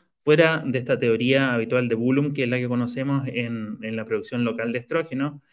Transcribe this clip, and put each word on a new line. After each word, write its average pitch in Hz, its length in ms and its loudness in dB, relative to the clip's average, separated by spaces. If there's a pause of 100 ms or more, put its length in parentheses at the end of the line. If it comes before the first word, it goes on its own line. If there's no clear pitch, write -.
(240)
fuera 160 420 4
de 127 140 -2
esta 127 180 0
teoría 123 560 2
habitual 117 320 0
de 117 80 -2
Bullum, 131 380 2
que 143 100 -4
es 120 60 0
la 123 100 0
que 123 80 -2
conocemos 131 640 -2
en, 113 520 -6
en 110 140 -8
la 110 100 -4
producción 113 400 -2
local 117 280 -2
de 123 80 -4
estrógeno, 147 600 -4 (120)